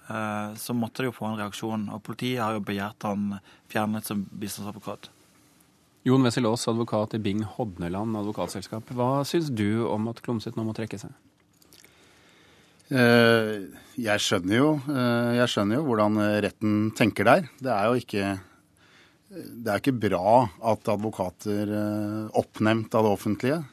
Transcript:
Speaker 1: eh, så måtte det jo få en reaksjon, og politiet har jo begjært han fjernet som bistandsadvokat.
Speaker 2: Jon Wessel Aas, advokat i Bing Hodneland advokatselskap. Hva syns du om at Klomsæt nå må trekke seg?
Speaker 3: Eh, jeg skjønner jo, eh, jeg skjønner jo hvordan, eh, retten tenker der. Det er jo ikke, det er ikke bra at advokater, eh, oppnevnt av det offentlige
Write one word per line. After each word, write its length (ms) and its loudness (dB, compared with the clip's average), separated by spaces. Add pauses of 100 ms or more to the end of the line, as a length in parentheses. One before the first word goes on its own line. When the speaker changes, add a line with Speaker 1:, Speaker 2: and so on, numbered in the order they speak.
(100)
Speaker 1:
eh, 440 -6
så 220 -6
måtte 260 -4
det 60 -2
jo 80 -8
få 160 -6
en 80 -6
reaksjon, 500 -6
og 140 -10
politiet 340 -4
har 140 -2
jo 80 -4
begjært 420 -6
han 380 -4 (280)
fjernet 360 -2
som 180 -4 (160)
bistandsadvokat. 720 -10 (960)
Speaker 2:
Jon 180 6
Wessel 240 2
Aas, 220 0
advokat 460 -2
i 40 -4
Bing 240 -2
Hodneland 720 -6
advokatselskap. 680 -8 (100)
Hva 320 0
syns 240 -2
du 380 0
om 180 -2
at 160 -8
Klomsæt 320 -6
nå 80 -4
må 100 -4
trekke 300 -8
seg? 80 -16 (1800)
Speaker 3:
Eh, 720 6 (340)
jeg 240 0
skjønner 380 2
jo, 80 6 (180)
eh, 540 0
jeg 100 4
skjønner 300 0
jo 80 -2
hvordan, 340 4
eh, 240 2
retten 480 0
tenker 300 2
der. 240 6 (100)
Det 140 -4
er 180 2
jo 80 2
ikke, 420 -4 (920)
det 320 -14
er 140 0
ikke 180 2
bra 500 6 (140)
at 240 0
advokater, 880 -2
eh, 540 -4 (100)
oppnevnt 560 0
av 80 4
det 80 4
offentlige 640 -2